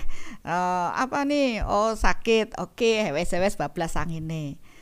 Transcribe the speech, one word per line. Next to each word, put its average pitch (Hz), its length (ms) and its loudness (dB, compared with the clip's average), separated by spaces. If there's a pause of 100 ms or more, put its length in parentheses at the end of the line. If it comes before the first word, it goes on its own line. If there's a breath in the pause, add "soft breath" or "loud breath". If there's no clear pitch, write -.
(420 loud breath)
Eh, 180 480 0
apa 262 320 -2
nih? 277 480 0
Oh, 214 240 2
sakit. 214 640 2
Oke, 220 480 0
hewes-hewes 180 480 0
bablas 160 400 -4
sangine. 156 640 -4 (240 soft breath)